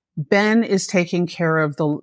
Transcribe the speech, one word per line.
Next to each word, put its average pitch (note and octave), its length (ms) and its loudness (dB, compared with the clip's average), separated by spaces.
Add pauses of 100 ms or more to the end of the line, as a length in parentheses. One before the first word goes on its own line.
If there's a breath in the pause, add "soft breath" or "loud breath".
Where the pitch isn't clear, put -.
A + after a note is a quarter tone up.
(180)
Ben G#3 440 2
is G3 240 0
taking F3 400 0
care D#3+ 340 -2
of D3+ 180 -2
the D3+ 260 -2